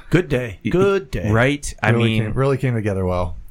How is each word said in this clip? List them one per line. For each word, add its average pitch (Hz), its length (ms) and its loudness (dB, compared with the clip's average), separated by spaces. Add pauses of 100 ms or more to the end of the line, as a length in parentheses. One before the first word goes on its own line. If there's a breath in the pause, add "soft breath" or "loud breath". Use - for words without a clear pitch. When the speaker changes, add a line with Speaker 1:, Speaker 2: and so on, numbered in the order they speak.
(120)
Speaker 1:
Good 165 180 4
day. 123 340 -4
Speaker 2:
Y-, 113 80 -2
Speaker 1:
Good 190 400 0
day. 98 200 -2
Speaker 2:
Right? 135 420 0 (100)
I 110 60 4
Speaker 3:
Really 113 140 2
Speaker 2:
mean, 110 220 2
Speaker 3:
came, 104 80 -6
really 135 240 0
came 127 180 -2
together 98 300 -2
well. 90 300 -2 (160)